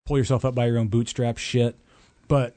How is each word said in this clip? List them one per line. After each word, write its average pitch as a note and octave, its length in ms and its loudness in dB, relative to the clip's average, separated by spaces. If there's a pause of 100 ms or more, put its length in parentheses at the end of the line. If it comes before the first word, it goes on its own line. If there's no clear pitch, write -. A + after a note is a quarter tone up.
pull C#3+ 120 0
yourself B2+ 260 0
up B2+ 100 -2
by A#2+ 120 0
your A#2 120 2
own A2+ 100 0
bootstrap A#2 500 -2
shit. A#2+ 380 0 (520)
But C3+ 280 0